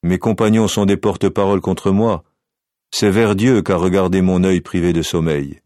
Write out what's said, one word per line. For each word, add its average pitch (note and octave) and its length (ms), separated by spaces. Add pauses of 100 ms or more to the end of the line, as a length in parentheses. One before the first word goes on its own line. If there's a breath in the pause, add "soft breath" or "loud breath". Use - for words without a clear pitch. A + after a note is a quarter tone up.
Mes F2+ 160
compagnons A2 500
sont G#2 180
des G2 100
porte-paroles G2 640
contre F#2+ 300
moi. G2+ 340 (680)
C'est G#2 160
vers G#2 260
Dieu A2 260
qu'a F#2+ 140
regardé F#2 440
mon F#2 240
œil F#2 160
privé F2 320
de E2 100
sommeil. D#2 640